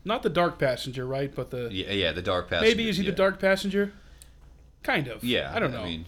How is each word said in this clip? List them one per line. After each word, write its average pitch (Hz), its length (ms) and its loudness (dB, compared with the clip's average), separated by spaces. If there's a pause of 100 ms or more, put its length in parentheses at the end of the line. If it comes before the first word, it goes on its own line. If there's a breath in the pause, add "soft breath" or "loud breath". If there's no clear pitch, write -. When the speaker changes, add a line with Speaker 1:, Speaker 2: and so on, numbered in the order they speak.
Speaker 1:
Not 208 180 -2
the 214 80 2
dark 170 280 2
passenger, 127 480 -2
right? 139 280 -2
But 127 160 -6
the 123 220 -6
Speaker 2:
Yeah, 95 200 -4
yeah, 92 200 2
the 87 100 -4
dark 92 280 0
Speaker 1:
Maybe 87 160 2
Speaker 2:
passenger, 226 220 4
Speaker 1:
is 190 100 0
he 196 60 0
Speaker 2:
yeah. 196 60 0
Speaker 1:
the 180 60 -4
dark 190 220 2
passenger? 196 540 2 (920 loud breath)
Kind 170 260 0
of. 110 160 -10
Speaker 2:
Yeah, 90 300 2
Speaker 1:
I 214 40 -2
don't 160 160 0
Speaker 2:
I 117 40 -6
Speaker 1:
know. 107 60 -6
Speaker 2:
mean, 85 240 -6